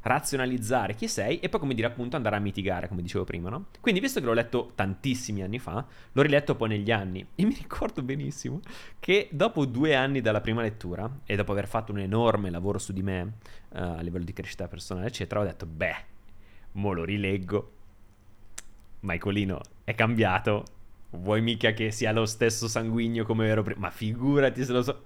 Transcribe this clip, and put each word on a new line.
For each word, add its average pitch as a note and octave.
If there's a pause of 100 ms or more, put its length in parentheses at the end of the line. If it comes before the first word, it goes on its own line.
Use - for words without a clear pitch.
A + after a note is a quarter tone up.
razionalizzare B2
chi A3+
sei A#2
e F3+
poi, G#3+
come C3+
dire, A2
appunto, A#2+
andare A2
a G2+
mitigare, F#2+
come F2+
dicevo F2+
prima, F2
no? E3+ (140)
Quindi, G3
visto C4
che C#3
l'ho A#2
letto A#2+
tantissimi G2+
anni G2+
fa, F2+ (260)
l'ho C3+
riletto C#3+
poi A2+
negli G#2
anni F#2+ (120)
e F3+
mi B3+
ricordo -
benissimo C3+ (380)
che -
dopo D#3+
due C3+
anni C3+
dalla G#2+
prima A2+
lettura G2 (160)
e G#2+
dopo G2+
aver G2
fatto A2+
un G2+
enorme G#2
lavoro F#2
su -
di F#2+
me, F#2+ (420)
eh, F2
a E2+
livello F2
di F2+
crescita -
personale, F2+
eccetera, G#2
ho -
detto, E2+
"Beh, D#2+ (760)
mo G2
lo E2+
rileggo, G2 (1300)
Michaelino F#2+ (240)
è A2
cambiato, A2 (480)
vuoi G2+
mica A2+
che A2
sia A2
lo A2+
stesso A2+
sanguigno A2+
come A2
ero G#2+
prima? -
Ma F2
figurati B2+
se A#2
lo B2
so." -